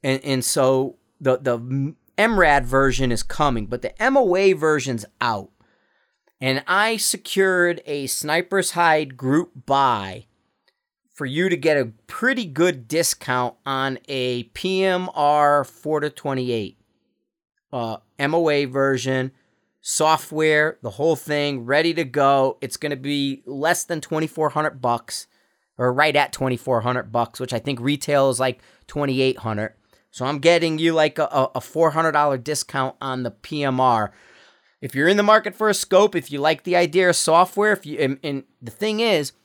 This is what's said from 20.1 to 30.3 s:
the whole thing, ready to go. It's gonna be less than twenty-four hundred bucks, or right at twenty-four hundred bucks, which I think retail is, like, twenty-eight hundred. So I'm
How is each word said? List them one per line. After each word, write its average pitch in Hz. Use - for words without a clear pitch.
the 117
whole 151
thing, 147
ready 156
to 160
go. 139
It's 131
gonna 147
be 139
less 143
than 165
twenty-four 156
hundred 151
bucks, -
or 127
right 143
at 143
twenty-four 127
hundred 120
bucks, 117
which 127
I 120
think 123
retail 139
is, 123
like, 127
twenty-eight 135
hundred. 110
So -
I'm 143